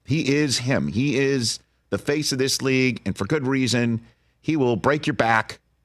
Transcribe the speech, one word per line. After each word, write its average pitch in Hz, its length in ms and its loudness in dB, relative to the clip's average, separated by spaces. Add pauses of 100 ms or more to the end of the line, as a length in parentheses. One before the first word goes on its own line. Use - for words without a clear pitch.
He 139 300 0
is 147 220 0
him. 123 300 -2
He 123 300 -2
is 135 420 -2 (300)
the 98 80 -2
face 147 340 -2
of 135 60 -4
this 131 240 -2
league, 131 440 0
and 98 120 -4
for 98 80 -4
good 151 200 -2
reason. 120 560 0 (400)
He 156 160 -2
will 123 180 2
break 143 320 2
your 147 80 -2
back. 113 440 2 (260)